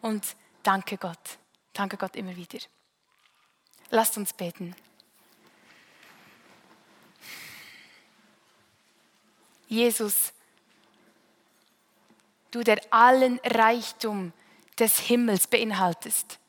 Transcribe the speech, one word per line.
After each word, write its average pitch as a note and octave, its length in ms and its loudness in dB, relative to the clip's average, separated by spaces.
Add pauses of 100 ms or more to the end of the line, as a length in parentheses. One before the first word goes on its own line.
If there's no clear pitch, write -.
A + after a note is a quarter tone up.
Und A3 360 -6 (260)
danke G3 340 0
Gott, - 420 -12 (340)
danke G3+ 240 -6
Gott F#3+ 200 -8
immer F#3 200 -10
wieder. F3 240 -16 (1300)
Lasst A3+ 260 0
uns G3+ 160 -8
beten. F3 420 -10 (4000)
Jesus, A3+ 680 0 (2250)
du, A#3 140 -6
der G#3+ 160 4 (120)
allen B3 520 6
Reichtum A3+ 880 0 (460)
des A3 200 2
Himmels A#3 480 2
beinhaltest F#3+ 1040 -2